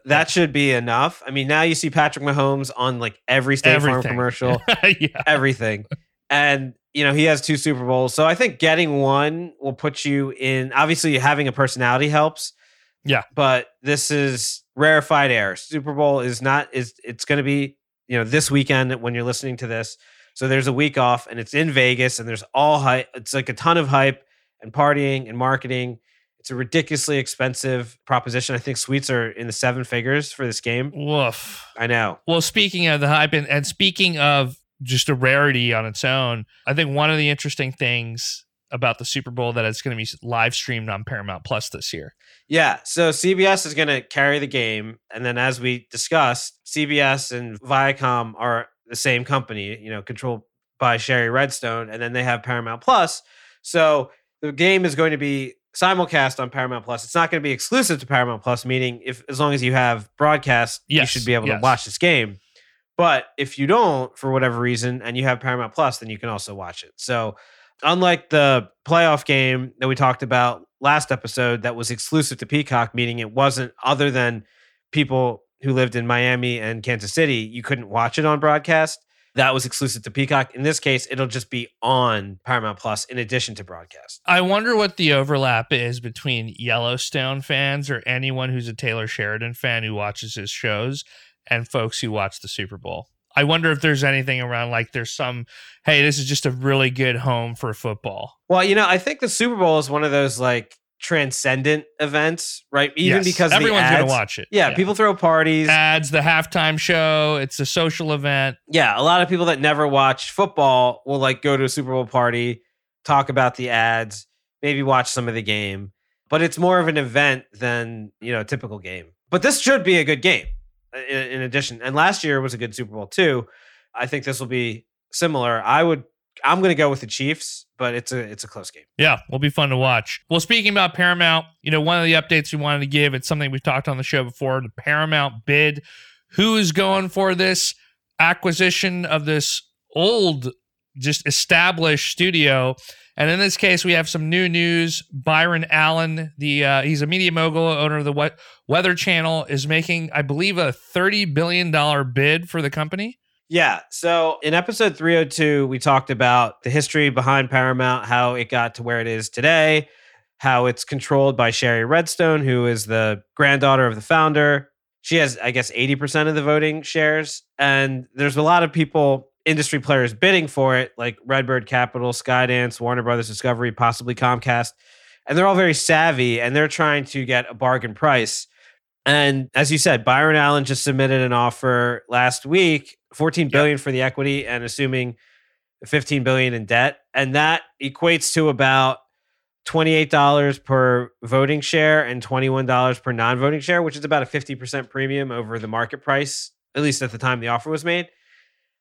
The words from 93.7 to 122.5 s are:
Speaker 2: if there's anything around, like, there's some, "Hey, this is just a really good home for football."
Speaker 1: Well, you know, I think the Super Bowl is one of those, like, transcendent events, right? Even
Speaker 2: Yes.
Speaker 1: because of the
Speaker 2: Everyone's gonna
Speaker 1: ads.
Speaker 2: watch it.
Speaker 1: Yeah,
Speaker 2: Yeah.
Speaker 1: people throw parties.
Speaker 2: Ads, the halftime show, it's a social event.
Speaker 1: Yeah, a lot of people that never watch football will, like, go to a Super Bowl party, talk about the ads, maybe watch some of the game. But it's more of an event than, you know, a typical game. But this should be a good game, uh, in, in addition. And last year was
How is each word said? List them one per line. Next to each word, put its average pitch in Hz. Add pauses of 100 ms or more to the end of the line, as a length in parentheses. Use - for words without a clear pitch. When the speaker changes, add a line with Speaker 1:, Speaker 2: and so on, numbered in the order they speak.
Speaker 2:
if 143
there's 147
anything 135
around, 120
like, 117
there's 117
some, 123 (400)
"Hey, 151
this 143
is 139
just 139
a 131
really 131
good 127
home 117
for 113
football." -
Speaker 1:
Well, 185
you 196
know, 208
I 185
think 185
the 247
Super 240
Bowl 165
is 139
one 147
of 151
those, 139
like, 123 (240)
transcendent 143 (160)
events, 151
right? 139
Even 180
Speaker 2:
Yes. 190
Speaker 1:
because 180
of 202
the -
Speaker 2:
Everyone's 202
gonna 139
Speaker 1:
ads. 131
Speaker 2:
watch 113
it. -
Speaker 1:
Yeah, 185
Speaker 2:
Yeah. -
Speaker 1:
people 190
throw 208
parties. 160
Speaker 2:
Ads, 156
the 151
halftime 156
show, 156
it's 135
a 135
social 165
event. 139 (160)
Speaker 1:
Yeah, 123
a 127
lot 175
of 175
people 175
that 151
never 151
watch 135
football 131
will, 139
like, 131
go 139
to 135
a 127
Super 131
Bowl 131
party, 120 (420)
talk 139
about 127
the 127
ads, 113 (360)
maybe 143
watch 131
some 120
of 113
the 113
game. 101 (380)
But 156
it's 165
more 180
of 160
an 156
event 135
than, 117 (100)
you 117
know, 113
a 107
typical 110
game. 90 (220)
But 180
this 277
should 254
be 175
a 151
good 139
game, 165 (500)
uh, 131
in, 135 (140)
in 131
addition. 123
And 131
last 175
year 143
was 131